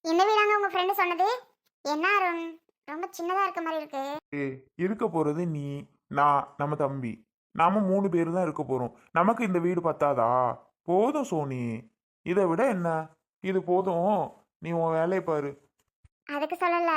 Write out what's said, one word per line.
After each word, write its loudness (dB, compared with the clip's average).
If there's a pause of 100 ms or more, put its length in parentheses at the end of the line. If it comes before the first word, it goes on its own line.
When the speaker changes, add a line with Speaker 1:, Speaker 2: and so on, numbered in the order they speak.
Speaker 1:
இந்த 4
வீடாங்க 4
உங்க 0
ஃப்ரெண்டு 0
சொன்னது? 2 (680)
என்ன -2 (120)
அருண், 0 (480)
ரொம்ப -6 (100)
சின்னதா -2
இருக்க -4
மாதிரி -2
இருக்கு. -8 (380)
Speaker 2:
ஏய், -4 (300)
இருக்க -2 (100)
போறது 0 (140)
நீ, -6 (520)
நான், 4 (140)
நம்ம 0
தம்பி. -4 (500)
நாம 4
மூணு 2
பேரு 2
தான் 0
இருக்க -4
போறோம். -2 (220)
நமக்கு 2
இந்த 0
வீடு 0
பத்தாதா? 2 (600)
போதும் 2
சோனி, -4 (640)
இதை 2
விட 0 (120)
என்ன, -2 (540)
இது 0
போதும். 2 (460)
நீ -6
உன் 2
வேலையை 0
பாரு. -2 (840)
Speaker 1:
அதுக்கு -4
சொல்லல. 2